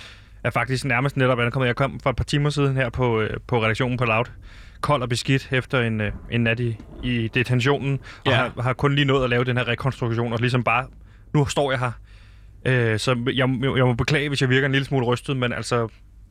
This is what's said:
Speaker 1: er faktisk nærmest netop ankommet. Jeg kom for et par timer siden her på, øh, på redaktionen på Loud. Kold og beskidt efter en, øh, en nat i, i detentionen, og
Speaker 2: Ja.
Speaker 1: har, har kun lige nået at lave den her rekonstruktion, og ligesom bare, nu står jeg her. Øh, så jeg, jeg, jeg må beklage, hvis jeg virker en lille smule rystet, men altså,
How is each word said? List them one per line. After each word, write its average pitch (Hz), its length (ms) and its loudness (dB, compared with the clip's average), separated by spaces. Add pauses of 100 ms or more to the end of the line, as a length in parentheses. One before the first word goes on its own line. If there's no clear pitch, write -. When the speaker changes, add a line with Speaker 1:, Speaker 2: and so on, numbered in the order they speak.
(440)
Speaker 1:
er 120 60 0
faktisk 123 340 -2
nærmest 135 320 0
netop 127 240 2
ankommet. 123 260 0
Jeg 120 100 0
kom 139 240 -2
for 139 100 -2
et 117 60 -2
par - 80 -2
timer 147 260 0
siden 139 260 0
her 131 140 0
på, 117 300 0
øh, - 160 -4 (100)
på 120 160 2
redaktionen 120 360 0
på 127 60 0
Loud. 113 200 2 (560)
Kold 143 220 0
og 123 60 -4
beskidt 127 440 0
efter 131 280 0
en, 113 200 0
øh, 101 120 -2 (180)
en 117 100 0
nat 117 200 0
i, 117 160 -2 (260)
i 120 320 -2
detentionen, 131 680 0 (260)
og 135 60 4
Speaker 2:
Ja. 117 40 4
Speaker 1:
har, 117 260 -2
har 127 100 0
kun 143 220 0
lige 143 100 2
nået 135 200 2
at 123 60 0
lave 123 140 2
den 123 120 -2
her 120 120 -2
rekonstruktion, 117 640 -2
og 117 60 -2
ligesom 120 260 2
bare, 120 220 2 (480)
nu 147 120 4
står 143 240 0
jeg 127 100 0
her. 123 120 -2 (720)
Øh, 117 340 2
så 135 120 -2 (160)
jeg, 127 100 -2
jeg, 131 400 0
jeg 127 100 4
må 123 80 4
beklage, 147 340 0
hvis 139 120 -2
jeg 131 100 2
virker 131 160 4
en 135 60 0
lille 139 120 2
smule 131 220 0
rystet, 123 300 0
men 123 160 0
altså, 117 360 -2 (420)